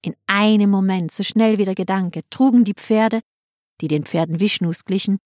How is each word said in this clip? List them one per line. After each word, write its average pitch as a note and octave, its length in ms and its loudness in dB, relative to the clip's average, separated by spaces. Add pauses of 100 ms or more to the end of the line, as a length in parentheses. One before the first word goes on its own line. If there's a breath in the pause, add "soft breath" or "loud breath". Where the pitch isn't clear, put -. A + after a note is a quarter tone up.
In - 120 -8 (120)
einem G#3 420 4
Moment, F#3+ 420 0
so - 120 -8
schnell A3 340 2
wie G3+ 80 0
der F#3+ 100 -2
Gedanke, F#3 540 -4
trugen B3 360 4
die G3 100 -2
Pferde, A3 480 0 (580)
die D#3+ 80 -6
den D3+ 160 0
Pferden E3 340 -2
Vishnus F3+ 460 -2
glichen G3 420 -2